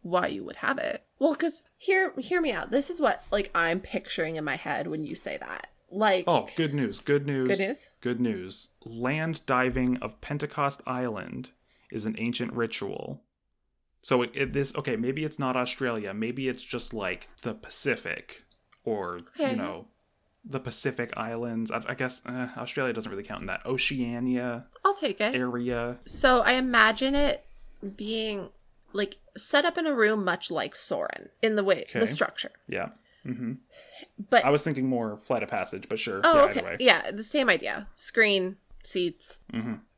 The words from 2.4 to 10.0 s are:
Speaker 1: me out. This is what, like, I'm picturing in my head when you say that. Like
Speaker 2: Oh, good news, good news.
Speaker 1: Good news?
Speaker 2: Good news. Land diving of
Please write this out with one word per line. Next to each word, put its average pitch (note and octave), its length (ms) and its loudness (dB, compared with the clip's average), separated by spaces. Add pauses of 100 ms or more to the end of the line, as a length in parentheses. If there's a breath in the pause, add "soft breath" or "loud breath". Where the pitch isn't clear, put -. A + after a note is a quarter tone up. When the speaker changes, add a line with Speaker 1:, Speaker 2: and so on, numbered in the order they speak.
Speaker 1:
me D4+ 120 0
out. E3+ 180 -4
This C#4 200 2
is E4+ 100 -6
what, A#3 320 2
like, G3+ 240 0
I'm E3+ 240 2
picturing E3 560 -4
in D#3 80 -4
my C#3 100 -2
head D3+ 320 -4
when D#3 160 -4
you D3+ 140 -6
say - 220 -6
that. - 280 -10 (240)
Like G3 380 4
Speaker 2:
Oh, D#3 180 4 (100)
good D#3 160 0
news, B2 280 0
good C#3+ 260 2
news. C3+ 220 0
Speaker 1:
Good F#3+ 100 2
news? G3 320 -2 (100)
Speaker 2:
Good A#2+ 200 -2
news. F#2+ 480 -2 (160)
Land C#3+ 600 -4
diving B2+ 500 2
of A#2+ 240 -8